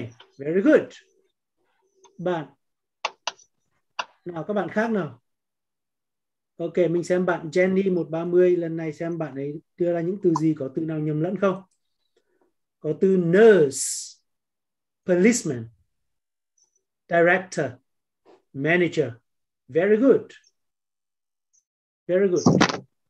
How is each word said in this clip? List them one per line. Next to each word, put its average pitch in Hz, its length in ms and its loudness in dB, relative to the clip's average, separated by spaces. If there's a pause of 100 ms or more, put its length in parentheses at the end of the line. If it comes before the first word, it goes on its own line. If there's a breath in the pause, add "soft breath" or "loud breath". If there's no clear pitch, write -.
(380)
very 160 240 -2
good. 269 280 4 (1300)
Bạn. 170 300 -6 (1800)
Nào, 170 220 -10
các 208 60 -6
bạn 185 160 -4
khác 226 220 -4
nào? 170 300 -6 (1400)
Ok, 165 200 -8 (120)
mình 170 140 -2
xem 180 220 -2
bạn 165 240 -4
Jenny 185 440 0
một 165 160 -2
ba 165 160 -6
mươi. 180 300 4
Lần 165 220 -4
này 160 160 -8
xem 165 240 -8
bạn 147 180 -8
ấy 143 260 -10 (160)
đưa 175 160 0
ra 170 80 -2
những 185 220 -4
từ 175 100 2
gì, 156 240 0
có 131 180 -8
từ 165 60 -4
nào 156 180 -6
nhầm 151 220 -2
lẫn 180 160 -2
không? 190 260 -2 (1160)
Có 156 220 -4
từ 190 160 4
nurse, 175 1000 4 (880)
policeman, 175 640 0 (1400)
director, 170 560 2 (880)
manager. 156 560 0 (580)
Very 185 300 2
good. 247 340 2 (1800)
Very 190 200 2
good. 175 160 -2 (680)